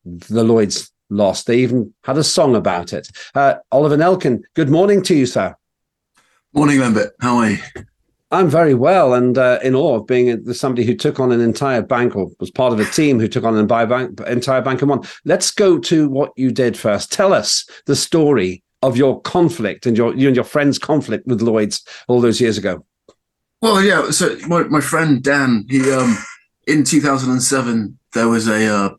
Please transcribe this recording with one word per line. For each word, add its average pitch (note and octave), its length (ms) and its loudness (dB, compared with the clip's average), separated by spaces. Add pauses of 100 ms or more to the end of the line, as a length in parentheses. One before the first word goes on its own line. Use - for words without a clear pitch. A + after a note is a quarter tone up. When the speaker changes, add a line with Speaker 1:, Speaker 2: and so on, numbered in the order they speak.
Speaker 1:
the F#2 400 -4
Lloyds A2+ 480 0 (160)
lost. G2+ 380 -2
They A#2 140 2
even A#2+ 340 -2 (100)
had C3+ 140 -2
a D3+ 60 0
song C#3+ 300 2
about F2+ 380 -2
it. - 160 -10 (260)
Uh, C#3 200 2 (180)
Oliver C#3+ 240 2
Nelkin, D#3+ 460 0 (100)
good D#3+ 160 0
morning F#3+ 360 4
to F#3 100 0
you, C#3 100 4
sir. G#2 300 -2 (1000)
Speaker 2:
Morning, D3 260 2
Lambert. A2 340 0 (100)
How A#2+ 160 0
are A2 140 2
you? F#2+ 60 -4 (720)
Speaker 1:
I'm F3 180 2
very D#3 240 4
well C#3+ 400 4
and, B2 240 2
uh, B2 240 2
in C3 140 0
awe C#3+ 180 2
of G#2 140 -4
being B2 200 2
a, A#2 240 -4
somebody A#2+ 320 -2
who A2 120 0
took A2+ 240 -2
on B2+ 100 0
an A#2+ 100 2
entire A#2+ 400 0
bank A#2+ 360 -2
or F#2+ 100 -2 (140)
was - 100 -8
part B2+ 220 0
of G#2+ 80 0
a G#3 40 0
team C#3+ 360 0
who A2 80 0
took - 160 -4
on A2+ 100 0
an G#2+ 60 2
entire A2+ 260 2
bank, B2 400 -4
entire B2 340 -2
bank C3 220 -4
and C#3 80 2
won. C3+ 120 -2 (220)
Let's F3 280 0
go F#3+ 260 4
to D3+ 300 0
what C3+ 280 -2
you B2+ 140 0
did A#2 260 0
first. G#2 360 -2
Tell G3 200 2
us - 320 -2 (220)
the C#3 80 0
story C3 720 0 (180)
of C3 140 0
your C3 240 2
conflict C3 680 -2
and A2+ 100 2
your, A#2 200 2
you C3+ 100 2
and C3 80 4
your A#2+ 100 0
friend's C#3+ 320 0
conflict C3+ 520 -4
with A#2+ 120 -2
Lloyds A2 440 -2 (240)
all B2 120 2
those A#2 200 2
years A2+ 180 0
ago. F#2 260 -8 (800)
Speaker 2:
Well, G#3+ 180 2
yeah. F#3+ 300 2
So - 260 -2 (120)
my, E3+ 160 0
my D#3 160 0
friend D3 420 0
Dan, C3 480 0
he, C3 220 0
um, B2 260 0 (480)
in D3 160 2
two C#3+ 180 0
thousand C3+ 300 0
and B2+ 120 0
seven, A#2+ 540 -2 (160)
there A#2 160 0
was A2+ 200 0
a, A2 180 2
uh, G2+ 320 0